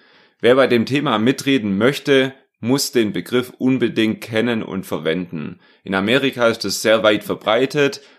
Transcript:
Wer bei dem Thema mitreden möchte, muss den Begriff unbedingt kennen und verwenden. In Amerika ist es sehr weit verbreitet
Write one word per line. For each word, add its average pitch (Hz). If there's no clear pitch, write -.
Wer 120
bei 131
dem 113
Thema 135
mitreden 117
möchte, 135
muss 135
den 110
Begriff 117
unbedingt 117
kennen 110
und 92
verwenden. 82
In 95
Amerika 120
ist 113
es 98
sehr 110
weit 107
verbreitet 131